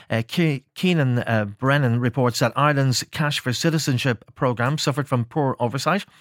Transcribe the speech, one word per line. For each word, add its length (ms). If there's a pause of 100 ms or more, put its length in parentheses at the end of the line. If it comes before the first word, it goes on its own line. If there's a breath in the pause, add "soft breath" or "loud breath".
Uh, 140
Ke-, 400 (140)
Keenan, 440
uh, 240
Brennan 540
reports 400
that 160
Ireland's 560
Cash 300
for 120
Citizenship 720 (120)
programme 420
suffered 300
from 160
poor 340
oversight, 460 (160 loud breath)